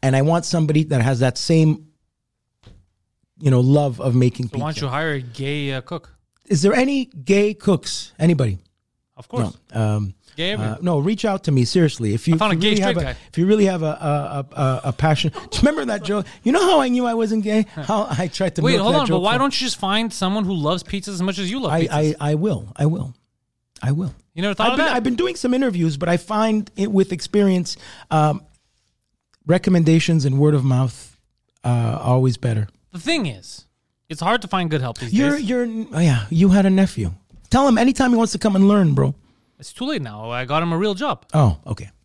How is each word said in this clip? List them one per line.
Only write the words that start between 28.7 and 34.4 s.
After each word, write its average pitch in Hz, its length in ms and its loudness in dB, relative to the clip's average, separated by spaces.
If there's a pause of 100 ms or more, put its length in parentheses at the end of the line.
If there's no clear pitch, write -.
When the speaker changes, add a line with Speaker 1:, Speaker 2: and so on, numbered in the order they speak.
Speaker 1:
recommendations 165 800 2
and 135 140 0
word 151 140 4
of 135 100 2
mouth, 131 560 -2 (440)
uh, 120 380 0
always 127 360 2
better. 110 300 -2 (240)
Speaker 2:
The 175 80 -14
thing 277 260 -2
is, - 400 -12 (420)
it's 156 140 -12
hard 214 220 0